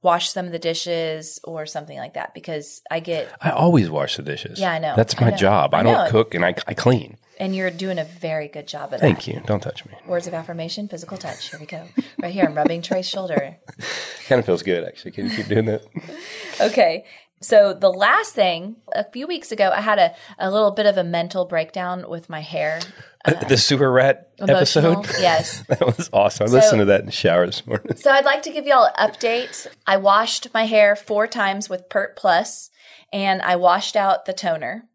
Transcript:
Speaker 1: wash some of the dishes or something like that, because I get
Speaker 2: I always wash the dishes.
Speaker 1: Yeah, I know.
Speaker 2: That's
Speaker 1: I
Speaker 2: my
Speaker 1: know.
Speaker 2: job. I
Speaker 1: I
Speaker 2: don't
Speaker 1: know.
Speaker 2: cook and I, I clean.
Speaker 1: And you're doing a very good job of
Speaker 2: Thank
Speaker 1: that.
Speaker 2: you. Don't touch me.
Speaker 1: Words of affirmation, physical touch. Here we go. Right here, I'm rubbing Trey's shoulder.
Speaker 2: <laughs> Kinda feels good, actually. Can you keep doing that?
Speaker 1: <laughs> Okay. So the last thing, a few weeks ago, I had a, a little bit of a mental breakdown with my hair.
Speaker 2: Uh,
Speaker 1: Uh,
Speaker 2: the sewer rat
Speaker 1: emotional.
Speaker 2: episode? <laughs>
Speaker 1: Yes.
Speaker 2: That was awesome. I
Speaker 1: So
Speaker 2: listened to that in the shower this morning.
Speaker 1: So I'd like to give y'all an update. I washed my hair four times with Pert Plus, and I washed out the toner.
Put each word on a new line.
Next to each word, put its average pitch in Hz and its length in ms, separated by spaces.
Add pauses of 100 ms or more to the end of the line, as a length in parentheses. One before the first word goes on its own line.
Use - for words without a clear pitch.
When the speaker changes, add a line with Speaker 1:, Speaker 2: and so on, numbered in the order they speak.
Speaker 1:
wash 175 300
some 180 140
of 175 60
the 165 80
dishes 165 840
or 160 220
something 151 320
like 123 160
that, - 200
because - 560
I 165 120
get 165 260 (140)
Speaker 2:
I 151 100
always 143 380
wash 71 280
the 73 60
dishes. 71 360
Speaker 1:
Yeah, 185 120
I 160 80
know. 156 160
Speaker 2:
That's 110 220
Speaker 1:
I - 80
Speaker 2:
my 117 60
Speaker 1:
know. 98 60
Speaker 2:
job. 95 360
I 80 60
Speaker 1:
I 98 40
Speaker 2:
don't - 100 (120)
Speaker 1:
know. - 40
Speaker 2:
cook - 240
and 87 120
I, 90 100 (120)
I - 60
clean. - 440 (220)
Speaker 1:
And 190 160
you're 185 160
doing 185 280
a 156 40
very 156 440
good 147 200
job 143 260
of - 80
Speaker 2:
Thank - 240
Speaker 1:
that. - 20
Speaker 2:
you. - 200
Don't 104 140
touch - 240
me. - 80 (140)
Speaker 1:
Words 175 200
of 175 80
affirmation, 170 520
physical 170 300
touch. - 320
Here 160 100
we 151 60
go. 165 220 (340)
Right 175 100
here, 190 140
I'm 151 100
rubbing 165 280
Trey's 185 260
shoulder. 165 480 (340)
Speaker 2:
<laughs> - 360
Kinda 123 160
feels 87 200
good, 87 200
actually. - 280
Can - 180
you 107 60
keep 107 120
doing 110 180
that? 110 240
Speaker 1:
<laughs> - 20 (720)
Okay. 175 440 (380)
So 202 300
the 190 160
last 233 460
thing, 185 400 (180)
a 214 160
few 254 160
weeks 339 260
ago, 202 220
I 208 80
had 214 160
a, 170 160 (240)
a 190 140
little 208 180
bit 208 160
of 202 100
a 185 80
mental 170 420
breakdown 180 640
with 170 220
my 156 120
hair. 156 380 (460)
Speaker 2:
Uh, 139 100
Speaker 1:
Uh, - 120
Speaker 2:
the 127 100
sewer 135 340
rat 131 460
Speaker 1:
emotional. 180 640
Speaker 2:
episode? - 160
<laughs> - 60
Speaker 1:
Yes. 165 460
Speaker 2:
That - 140 (160)
was 113 160
awesome. 104 300
I 107 60
Speaker 1:
So 120 80
Speaker 2:
listened 107 240
to 101 40
that 98 140
in - 80
the 104 40
shower 87 360
this - 180
morning. - 300
Speaker 1:
So - 160
I'd 277 140
like 285 180
to 330 80
give 285 160
y'all 262 280
an 214 140
update. 233 560 (220)
I 196 100
washed 208 560
my 220 120
hair 208 300
four 208 300
times 208 420
with 185 220
Pert 202 260
Plus, - 540 (420)
and 196 300
I 180 140
washed 180 400
out 196 300
the 190 80
toner. 170 600